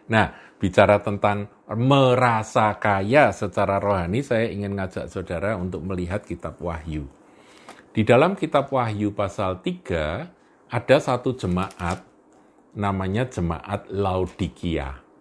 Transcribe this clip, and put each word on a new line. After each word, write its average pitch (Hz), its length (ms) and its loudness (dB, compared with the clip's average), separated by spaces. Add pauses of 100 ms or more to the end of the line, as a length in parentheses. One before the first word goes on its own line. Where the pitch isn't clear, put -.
(120)
Nah, - 440 0
bicara 101 480 6
tentang 101 720 -4
merasa 123 1040 4
kaya 107 560 4
secara 98 440 0
rohani, 101 440 0
saya 113 280 0
ingin 101 240 -6
ngajak 95 320 -6
saudara 92 520 -4
untuk 90 240 -6
melihat 92 400 -6
kitab - 360 -10
Wahyu. 78 480 -8 (840)
Di 110 120 0
dalam 135 320 4
kitab 143 360 -2
Wahyu 104 440 -2
pasal 95 480 -4
tiga, 101 640 -4 (400)
ada 127 320 4
satu 127 360 -2
jemaat, 90 680 -4 (720)
namanya 101 520 -2
jemaat 90 640 -6
Laodikia. 87 1080 -4 (220)